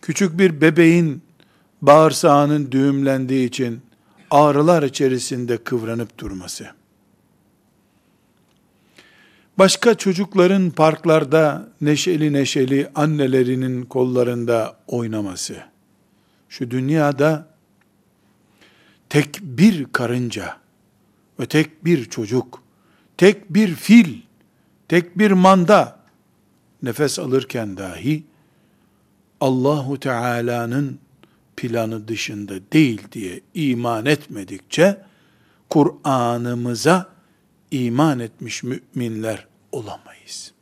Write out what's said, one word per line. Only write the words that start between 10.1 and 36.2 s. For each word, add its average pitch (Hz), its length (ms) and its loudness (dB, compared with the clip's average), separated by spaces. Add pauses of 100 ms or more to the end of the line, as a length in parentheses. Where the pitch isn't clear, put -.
parklarda 156 1000 2 (120)
neşeli 151 520 0
neşeli 139 600 0
annelerinin 131 880 -2
kollarında 120 920 -2 (100)
oynaması, 107 720 -8 (920)
şu 123 220 -10
dünyada 147 800 0 (1600)
tek 147 340 -2
bir 156 500 2
karınca 117 640 -6 (840)
ve - 60 -6
tek 156 380 -2
bir 156 200 2
çocuk, 113 580 -6 (540)
tek 180 380 2
bir 196 200 2
fil, 185 460 6 (680)
tek 175 300 0
bir 208 120 4
manda 185 680 4 (840)
nefes 127 360 -4
alırken 123 580 -4
dahi 98 480 -6 (1160)
Allahu 135 600 -2
Teala'nın 120 1000 -4 (580)
planı 113 520 -6
dışında 104 460 -10 (180)
değil 127 300 2 (100)
diye 95 280 -12 (140)
iman 120 520 -4
etmedikçe 143 960 -2 (680)
Kur'an'ımıza 120 1400 -2 (580)